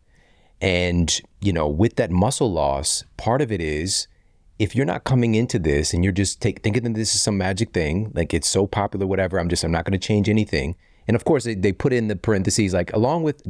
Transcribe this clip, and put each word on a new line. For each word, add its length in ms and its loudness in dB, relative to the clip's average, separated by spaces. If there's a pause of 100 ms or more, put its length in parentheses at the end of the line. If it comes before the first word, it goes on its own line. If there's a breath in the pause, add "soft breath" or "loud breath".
(600 soft breath)
And, 600 0 (200)
you 120 0
know, 140 0
with 300 0
that 140 0
muscle 400 0
loss, 540 -2 (120)
part 260 0
of 80 -2
it 100 -2
is, 460 -4 (540)
if 160 -2
you're 100 2
not 160 -4
coming 320 2
into 240 0
this 340 0
and 120 2
you're 80 2
just 280 -2
take, 220 -2
thinking 220 0
that 100 -2
this 220 -2
is 40 0
some 160 0
magic 360 -2
thing, 420 -2
like, 180 -2
it's 160 0
so 200 2
popular, 380 -2
whatever, 320 0
I'm 100 0
just, 160 -2
I'm 80 0
not 120 0
gonna 140 0
change 300 2
anything. 480 0 (320 soft breath)
And 80 4
of 80 -2
course, 200 2
they, 120 -4
they 160 2
put 200 0
in 140 2
the 100 -2
parentheses, 560 0
like, 200 0
along 320 2
with 260 -4